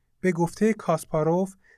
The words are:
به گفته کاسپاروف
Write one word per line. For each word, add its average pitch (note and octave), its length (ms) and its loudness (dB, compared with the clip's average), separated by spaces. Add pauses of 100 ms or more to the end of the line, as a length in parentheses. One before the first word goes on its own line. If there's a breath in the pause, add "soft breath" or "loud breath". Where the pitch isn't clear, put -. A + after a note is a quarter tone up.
(200)
به F#3 120 0
گفته F3 400 0
کاسپاروف E3 840 -2 (240 soft breath)